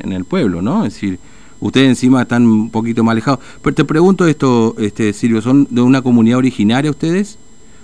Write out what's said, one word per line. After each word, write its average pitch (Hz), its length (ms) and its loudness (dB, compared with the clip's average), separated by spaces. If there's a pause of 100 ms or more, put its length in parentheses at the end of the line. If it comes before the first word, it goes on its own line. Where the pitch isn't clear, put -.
en - 100 -8
el 92 120 -8
pueblo, 101 360 -2
¿no? 160 240 -2
Es 107 80 -6
decir, 95 240 -6 (440)
ustedes 127 280 2
encima 127 320 2
están 120 240 0
un 110 240 2
poquito 113 340 -2
más 113 100 2
alejados. 123 260 -2 (240)
Pero 151 120 0
te 147 100 2
pregunto 170 420 2
esto, 123 500 0
este, 104 360 -2
Silvio, 113 280 -2
¿son 139 300 2
de 120 100 0
una 127 220 2
comunidad 120 340 2
originaria 131 540 0
ustedes 175 480 -6 (440)